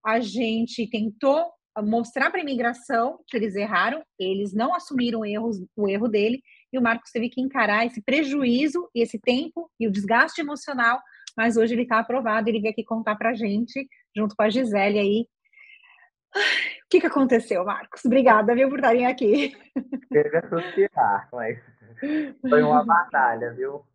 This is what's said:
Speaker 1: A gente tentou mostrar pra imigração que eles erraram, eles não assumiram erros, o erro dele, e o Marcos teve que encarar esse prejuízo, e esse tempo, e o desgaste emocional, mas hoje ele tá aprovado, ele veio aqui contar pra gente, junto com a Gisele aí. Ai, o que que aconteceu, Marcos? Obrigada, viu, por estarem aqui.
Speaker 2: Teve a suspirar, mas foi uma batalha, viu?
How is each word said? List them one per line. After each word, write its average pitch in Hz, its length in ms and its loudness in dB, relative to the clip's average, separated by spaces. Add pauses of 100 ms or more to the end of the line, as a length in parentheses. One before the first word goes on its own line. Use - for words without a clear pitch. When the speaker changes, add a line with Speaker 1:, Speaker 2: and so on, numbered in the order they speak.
Speaker 1:
A 220 140 2
gente 226 720 -2
tentou 269 600 0 (260)
mostrar 233 500 0
pra 370 120 -2
imigração 247 840 -2
que - 120 -8
eles 208 180 -2
erraram, 208 480 -2 (160)
eles 196 340 -2
não 247 220 0
assumiram 240 500 -2
erros, 208 400 -4 (120)
o 208 120 0
erro 208 200 0
dele, 214 340 0 (300)
e 262 60 -2
o 247 40 2
Marcos 233 300 0
teve 240 160 -2
que 254 120 -6
encarar 233 460 2
esse 233 160 -8
prejuízo, 277 880 0
e 233 80 -2
esse 233 200 0
tempo, 311 580 -2
e 226 80 -2
o 202 60 0
desgaste 226 480 0
emocional, 262 600 -2 (360)
mas 226 200 2
hoje 233 180 2
ele 240 120 0
tá 226 140 2
aprovado, 226 480 -2
ele 220 120 0
veio 220 120 -2
aqui 220 100 -6
contar 220 320 -4
pra 226 180 -2
gente, 226 560 -4 (260)
junto 208 200 -2
com 220 80 0
a 214 80 4
Gisele 208 480 0
aí. 208 300 0 (1040)
Ai, 403 80 0
o - 480 -2
que 359 100 6
que 349 60 -4
aconteceu, 240 580 2
Marcos? - 400 -8
Obrigada, 233 520 6
viu, 269 120 4
por 285 120 -4
estarem 247 260 2
aqui. 254 500 0 (540)
Speaker 2:
Teve 147 260 2
a 170 120 -2
suspirar, 165 840 0
mas 117 280 -8 (920)
foi 147 140 6
uma 151 200 2
batalha, 123 680 0
viu? 135 320 -8 (100)